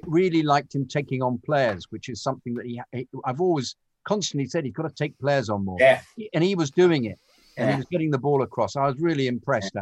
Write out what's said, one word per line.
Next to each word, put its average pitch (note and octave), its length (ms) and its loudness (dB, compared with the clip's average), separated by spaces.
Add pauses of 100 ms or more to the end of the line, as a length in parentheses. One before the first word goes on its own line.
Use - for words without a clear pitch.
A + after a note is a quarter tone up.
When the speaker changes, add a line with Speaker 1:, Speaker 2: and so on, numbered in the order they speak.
Speaker 1:
really E3 360 2
liked C#3+ 320 2
him C#3 120 -2
taking C3+ 360 -4
on B2+ 160 -2
players, A#2+ 520 0
which A2 200 -12
is A2 120 -10
something C3 320 -6
that A#2+ 120 -8
he, A#2+ 140 -10 (120)
he, B2+ 160 -8 (160)
I've C3+ 160 -4
always D#3+ 360 0 (300)
constantly D3+ 400 -2
said E3 180 -4
he's A#2 100 -8
gotta D#3+ 160 -6
take - 280 -6
players C3 300 0
on G2+ 160 -2
more. F#2 160 -6
Speaker 2:
Yeah. C3 200 8 (160)
Speaker 1:
He, - 180 -12
and D#3+ 100 2
he G3 100 4
was D#3 160 0
doing E3+ 360 4
it. G2 120 -10 (380)
And C3 120 0
he C#3 40 4
Speaker 2:
Yeah. C#3 60 0
Speaker 1:
was B2+ 120 -6
getting D#3+ 200 0
the C#3 80 2
ball C3+ 240 2
across. - 340 -2
I C#3 100 2
was C3+ 140 -2
really D#3 260 2
impressed, A#2+ 560 -2